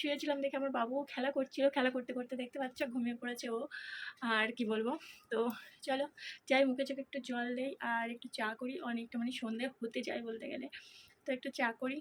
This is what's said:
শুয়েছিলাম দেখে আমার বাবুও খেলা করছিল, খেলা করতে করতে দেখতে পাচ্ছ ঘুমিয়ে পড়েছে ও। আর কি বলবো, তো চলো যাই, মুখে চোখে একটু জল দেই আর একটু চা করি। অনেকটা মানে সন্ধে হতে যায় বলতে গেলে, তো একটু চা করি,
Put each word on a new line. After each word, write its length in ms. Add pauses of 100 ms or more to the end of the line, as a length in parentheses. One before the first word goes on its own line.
শুয়েছিলাম 420
দেখে 160
আমার 180
বাবুও 240 (100)
খেলা 240
করছিল, 280 (120)
খেলা 200
করতে 220
করতে 240
দেখতে 200
পাচ্ছ 160 (160)
ঘুমিয়ে 260
পড়েছে 260 (100)
ও। 40 (760)
আর 100 (100)
কি 160
বলবো, 200 (380)
তো 80 (480)
চলো 200 (420)
যাই, 200
মুখে 200
চোখে 180
একটু 120 (100)
জল 180 (120)
দেই 140 (200)
আর 220
একটু 140 (100)
চা 100 (120)
করি। 140 (140)
অনেকটা 320
মানে 200
সন্ধে 260 (120)
হতে 300
যায় 200
বলতে 240
গেলে, 140 (580)
তো 120
একটু 120 (100)
চা 100 (120)
করি, 200